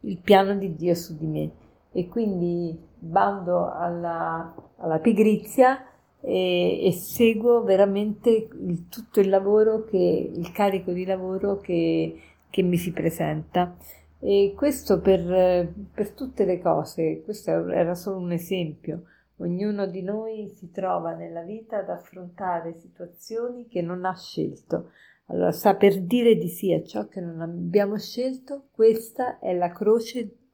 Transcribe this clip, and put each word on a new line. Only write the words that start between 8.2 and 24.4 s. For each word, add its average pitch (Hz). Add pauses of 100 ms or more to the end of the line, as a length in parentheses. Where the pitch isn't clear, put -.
il, 190
tutto -
il 196
lavoro 214
che, 180
il 170
carico 190
di 180
lavoro 190
che, 165 (300)
che -
mi 175
si 175
presenta. 165 (440)
E 202
questo 277
per, 180 (200)
per 208
tutte 262
le 180
cose, 160
questo 175
era 175
solo 190
un 175
esempio. 170 (320)
Ognuno 196
di 180
noi 214
si 175
trova 175
nella 170
vita 214
ad 185
affrontare 175
situazioni 233
che 180
non 180
ha 185
scelto. 165 (340)